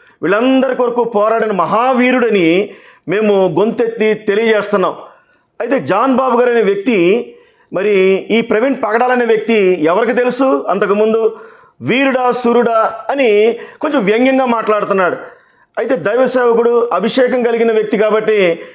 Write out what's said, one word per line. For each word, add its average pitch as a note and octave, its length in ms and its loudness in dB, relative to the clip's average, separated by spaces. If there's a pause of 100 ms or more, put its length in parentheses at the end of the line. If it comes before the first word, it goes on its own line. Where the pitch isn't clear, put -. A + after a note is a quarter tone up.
(220)
వీళ్ళందరి B3+ 540 0
కొరకు A#3+ 280 0
పోరాడిన A3 480 0
మహావీరుడని G#3 1160 0 (380)
మేము G3 520 0
గొంతెత్తి A3 540 0
తెలియజేస్తున్నాం. G#3 800 0 (640)
అయితే B3 200 -2
జాన్ G#3 360 0
బాబు B3+ 220 0
గారు A#3+ 120 2
అనే A#3+ 120 0
వ్యక్తి, G3+ 720 0 (380)
మరి G3+ 220 0 (360)
ఈ A3+ 100 2
ప్రవీణ్ A#3 420 0
పగడాలనే A#3+ 420 0
వ్యక్తి G#3+ 560 2
ఎవరికి G#3 320 0
తెలుసు? B3+ 560 0
అంతకుముందు G#3+ 720 0 (420)
వీరుడా, B3+ 500 0
శూరుడా A#3 640 0 (160)
అని A#3 500 2 (220)
కొంచెం C#4+ 240 -2
వ్యంగ్యంగా B3+ 400 2
మాట్లాడుతున్నాడు. G#3 720 -2 (600)
అయితే B3 180 -2
దైవ G#3+ 300 0
సేవకుడు, A#3+ 680 2
అభిషేకం B3 500 0
కలిగిన A#3 280 2
వ్యక్తి G#3+ 260 0
కాబట్టి G#3+ 600 0 (160)